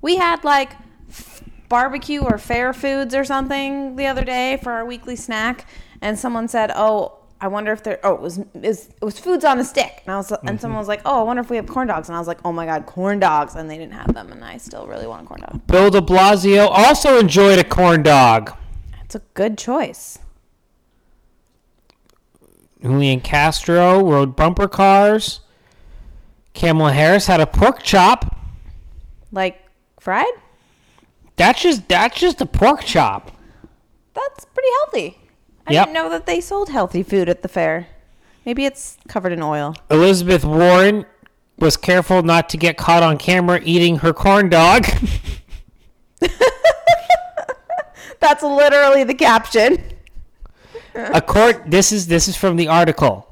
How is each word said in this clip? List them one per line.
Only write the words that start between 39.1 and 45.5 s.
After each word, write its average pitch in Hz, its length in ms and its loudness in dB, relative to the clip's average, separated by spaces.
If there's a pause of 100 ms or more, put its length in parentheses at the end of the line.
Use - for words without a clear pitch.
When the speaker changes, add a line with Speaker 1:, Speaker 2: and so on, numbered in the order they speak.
Speaker 1:
in 170 100 -8
oil. 151 320 -6 (160)
Speaker 2:
Elizabeth 175 540 2
Warren 180 600 4 (540)
was 160 180 2
careful 180 460 2
not 165 260 2
to - 80 -8
get 165 200 -2
caught 170 260 4
on 160 140 2
camera 180 460 0
eating 170 360 2
her 165 140 0
corn 196 360 2
dog. 175 360 6 (1400)